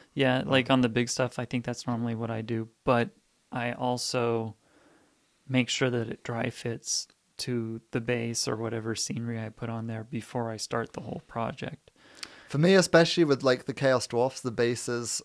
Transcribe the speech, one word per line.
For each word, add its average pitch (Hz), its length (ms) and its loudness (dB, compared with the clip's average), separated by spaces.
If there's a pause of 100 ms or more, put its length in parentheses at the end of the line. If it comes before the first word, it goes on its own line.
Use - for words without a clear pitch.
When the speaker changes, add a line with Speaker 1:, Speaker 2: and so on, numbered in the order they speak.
(140)
Speaker 1:
Yeah, 131 320 2
Speaker 2:
Oh. 131 40 -2
Speaker 1:
like, 131 200 2
on 131 100 4
the 123 80 4
big 120 220 0
stuff, - 280 -2
I 123 60 -4
think 120 220 -4
that's 123 200 -8
normally 117 280 -4
what 113 160 -6
I 113 120 -4
do. 113 260 -4 (160)
But 120 260 2 (420)
I 120 200 -4
also 117 800 -2 (920)
make 127 200 2
sure 131 220 0
that 117 180 0
it - 160 -10
dry 117 240 -2
fits - 580 -6 (320)
to 113 420 -4 (100)
the 123 100 -2
base 117 480 -2
or 120 80 -2
whatever 113 380 -4
scenery 117 460 -6
I 110 100 -6
put 117 180 -10
on 113 200 -6
there 110 160 -6
before 117 460 -6
I 110 60 -8
start 113 380 -6
the - 80 -8
whole - 240 -10
project. - 640 -8 (580)
Speaker 2:
For 139 100 -4
me, 175 160 8
especially 170 500 6
with, 139 200 4
like, 127 220 4
the 135 80 -4
Chaos 131 340 2
Dwarfs, 123 320 0
the 127 100 -4
bases 120 760 -2